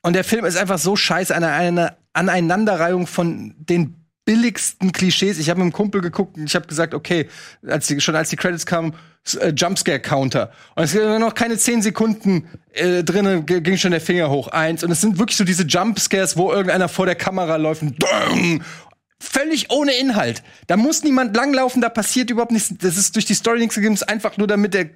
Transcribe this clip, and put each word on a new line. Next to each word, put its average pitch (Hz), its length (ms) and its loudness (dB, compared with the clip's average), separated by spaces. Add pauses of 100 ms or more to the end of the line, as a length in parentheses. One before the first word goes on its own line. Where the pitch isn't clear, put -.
und 170 100 0
der 185 100 2
Film 220 220 0
ist - 120 0
einfach 196 220 0
so 170 160 0
scheiße 185 400 0
an 170 80 0
einer 170 540 0 (160)
Aneinanderreihung 180 960 0
von 107 500 -4
den 170 380 0 (280)
billigsten 220 680 0
Klischees. 190 480 0
Ich 156 100 -2
hab 170 60 0
mit 185 60 2
einem 175 100 2
Kumpel 202 280 -2
geguckt 180 360 -4
und 151 80 -8
ich 147 100 -4
hab 170 140 -2
gesagt, 160 260 -2
okay, 151 340 -2 (380)
als 139 220 -4
die, 143 120 -2
schon 156 140 0
als 160 160 0
die 160 60 -4
Credits 175 300 -4
kamen, 165 280 -2 (300)
s-, - 100 -6
äh, - 220 0
Jumpscare-Counter. 139 960 0 (240)
Und 165 80 0
es 151 80 0
sind 214 260 2
noch 220 160 0
keine 233 240 -2
zehn 233 240 0
Sekunden, 202 640 0 (260)
äh, 180 300 0
drinne, 185 400 2
g-, 170 200 0
ging 180 160 2
schon 185 120 2
der 165 100 2
Finger 170 300 0
hoch. 139 160 0
Eins. 160 380 0
Und 175 80 0
es 165 80 0
sind 208 180 2
wirklich 220 180 0
so 214 60 2
diese 180 220 2
Jumpscares, 190 720 0
wo 175 160 2
irgendeiner 180 360 2
vor - 180 0
der 175 100 0
Kamera 185 400 -2
läuft 156 260 -2
und 147 180 -4
dong! 170 640 0 (560)
Völlig 294 540 -2
ohne 285 240 2
Inhalt. 202 480 0 (240)
Da 175 80 4
muss 269 260 2
niemand 262 320 2
langlaufen, 254 480 2
da 233 60 2
passiert 233 420 -2
überhaupt 233 220 0
nichts. 220 260 0
Das 175 180 0
ist 196 200 0
durch 220 80 0
die - 100 0
Story 233 240 0
nichts 233 160 0
gegeben, 214 200 2
es 190 80 -2
ist - 60 -4
einfach 214 280 -4
nur, 208 100 0
damit 208 260 2
der 180 240 0